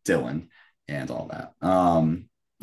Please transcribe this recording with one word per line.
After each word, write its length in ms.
Dylan 400
and 240
all 160
that. 340
Um, 680